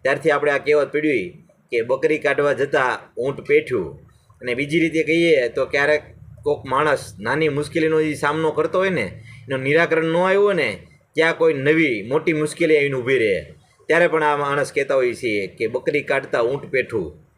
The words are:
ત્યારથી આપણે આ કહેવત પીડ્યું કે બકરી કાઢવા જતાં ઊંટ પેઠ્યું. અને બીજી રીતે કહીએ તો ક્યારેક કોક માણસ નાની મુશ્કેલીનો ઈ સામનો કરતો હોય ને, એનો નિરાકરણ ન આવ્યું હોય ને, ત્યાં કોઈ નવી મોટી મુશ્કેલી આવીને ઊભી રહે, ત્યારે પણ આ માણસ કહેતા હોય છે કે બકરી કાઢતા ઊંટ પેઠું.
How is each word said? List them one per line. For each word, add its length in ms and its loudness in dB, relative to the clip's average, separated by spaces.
ત્યારથી 280 0
આપણે 220 2
આ 60 0
કહેવત 340 0
પીડ્યું 560 -4
કે 100 0
બકરી 360 0
કાઢવા 360 0
જતાં 680 -2
ઊંટ 200 -6
પેઠ્યું. 580 -2
અને 120 -4
બીજી 260 -2
રીતે 240 0
કહીએ 460 2
તો 160 -2
ક્યારેક 360 2
કોક 220 -2
માણસ 540 0
નાની 300 0
મુશ્કેલીનો 500 0
ઈ 140 0
સામનો 380 0
કરતો 280 0
હોય 100 0
ને, 340 -4
એનો 160 -6
નિરાકરણ 460 2
ન 140 0
આવ્યું 280 4
હોય 80 2
ને, 340 -4
ત્યાં 220 2
કોઈ 160 4
નવી 540 2
મોટી 260 0
મુશ્કેલી 440 2
આવીને 180 0
ઊભી 220 0
રહે, 240 2
ત્યારે 200 4
પણ 160 0
આ 140 2
માણસ 360 -2
કહેતા 220 0
હોય 180 2
છે 340 -4
કે 200 -4
બકરી 360 -2
કાઢતા 380 -2
ઊંટ 240 -2
પેઠું. 640 -6